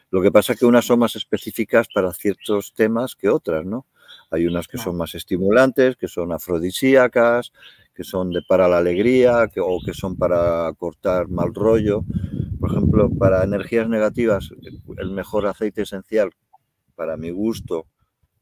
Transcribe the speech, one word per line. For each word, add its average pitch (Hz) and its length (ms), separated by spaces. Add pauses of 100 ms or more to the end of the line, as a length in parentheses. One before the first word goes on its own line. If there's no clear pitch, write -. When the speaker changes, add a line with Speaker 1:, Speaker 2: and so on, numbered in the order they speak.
(120)
Speaker 1:
Lo 92 100
que 92 100
pasa 104 220
es 107 60
que 123 60
unas 120 200
son 120 140
más 117 160
específicas 107 760
para 92 200
ciertos - 600
temas 113 400
que 98 140
otras, 85 360
¿no? 113 220 (420)
Hay 82 160
unas 87 220
que - 100
Speaker 2:
Claro. 92 140
Speaker 1:
son 87 60
más 85 180
estimulantes, 120 800
que - 120
son 87 240
afrodisíacas, 117 1200 (440)
que 92 80
son 92 280
de, 85 160
para 92 200
la 87 100
alegría, 117 760
que, - 80
o 90 240
que 92 100
son 92 220
para 85 600
cortar 90 520
mal 87 240
rollo. 107 500 (560)
Por - 120
ejemplo, 104 380
para 95 340
energías 104 460
negativas, 107 600 (480)
el 95 140
mejor 98 360
aceite 104 340
esencial, 98 500 (640)
para 80 220
mi 80 140
gusto, 95 560 (540)